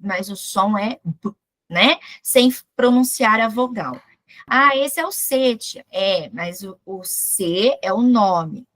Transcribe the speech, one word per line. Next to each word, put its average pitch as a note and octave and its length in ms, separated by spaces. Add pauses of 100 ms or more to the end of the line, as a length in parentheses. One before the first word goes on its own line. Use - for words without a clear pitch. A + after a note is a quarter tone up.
mas F#3+ 280
o G3+ 60
som G3+ 420
é G#3+ 260
B, E3+ 280 (380)
né? G#3+ 280 (240)
Sem B3+ 320 (220)
pronunciar B3 640
a A3+ 80
vogal. A3 520 (460)
Ah, C4+ 300
esse C4+ 240
é D#4+ 60
o F#4+ 60
C, C4 460
tia. - 340
É, F#3 380
mas F3 340
o, F#3+ 220
o F#3+ 180
C F#3+ 760
é F#3 120
o G3+ 80
nome, G3+ 760